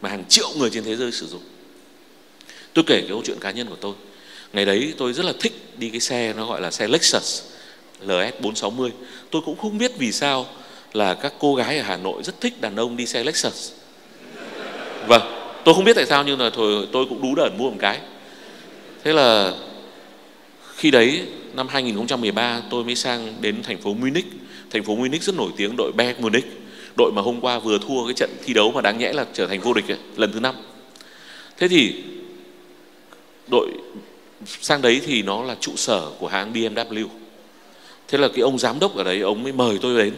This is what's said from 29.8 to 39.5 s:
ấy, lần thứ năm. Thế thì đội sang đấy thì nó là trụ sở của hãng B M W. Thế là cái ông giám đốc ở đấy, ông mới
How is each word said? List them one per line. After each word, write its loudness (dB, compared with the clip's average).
ấy, -4
lần 2
thứ -6
năm. -2
Thế 2
thì 6
đội 4
sang -2
đấy 6
thì 0
nó -2
là -6
trụ -6
sở 0
của -6
hãng -2
B -4
M -2
W. -4
Thế 2
là 6
cái 0
ông 4
giám 0
đốc 2
ở 0
đấy, 0
ông 0
mới -4